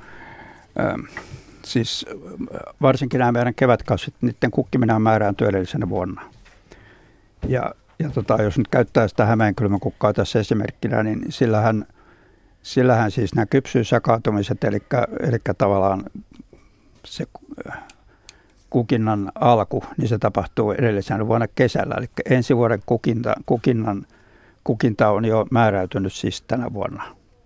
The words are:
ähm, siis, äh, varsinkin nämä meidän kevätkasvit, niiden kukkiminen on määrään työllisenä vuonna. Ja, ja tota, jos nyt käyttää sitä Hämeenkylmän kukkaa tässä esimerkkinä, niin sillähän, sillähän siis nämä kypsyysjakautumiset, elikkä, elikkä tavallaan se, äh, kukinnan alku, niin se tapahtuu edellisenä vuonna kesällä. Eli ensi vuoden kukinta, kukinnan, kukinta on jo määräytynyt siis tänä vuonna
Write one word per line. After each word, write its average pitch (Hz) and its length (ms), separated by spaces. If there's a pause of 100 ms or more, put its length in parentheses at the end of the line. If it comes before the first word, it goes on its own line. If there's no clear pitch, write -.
(800)
ähm, - 200 (640)
siis, - 440
äh, - 500 (220)
varsinkin 131 380
nämä 120 120
meidän 120 240
kevätkasvit, 120 640
niiden 120 300
kukkiminen 120 440
on 107 60
määrään 107 340
työllisenä 95 540
vuonna. 90 320 (1300)
Ja, 123 240 (280)
ja 156 100
tota, 110 340
jos 104 140
nyt 117 100
käyttää 117 400
sitä 110 180
Hämeenkylmän 104 540
kukkaa - 340
tässä 107 260
esimerkkinä, 110 640
niin 107 260
sillähän, 110 560 (760)
sillähän 120 500
siis 110 240
nämä 110 100
kypsyysjakautumiset, 113 1200
elikkä, 117 440 (120)
elikkä 117 340
tavallaan 98 500 (1040)
se, - 200 (440)
äh, - 80 (920)
kukinnan 110 640
alku, 117 480 (140)
niin - 100
se 110 100
tapahtuu 104 540
edellisenä 107 560
vuonna 117 280
kesällä. 123 420
Eli 127 80 (240)
ensi 131 280
vuoden 113 280
kukinta, 117 480 (120)
kukinnan, 113 600 (580)
kukinta 110 460
on 104 160
jo 110 260
määräytynyt 98 640
siis - 280
tänä 120 320
vuonna - 300 (420)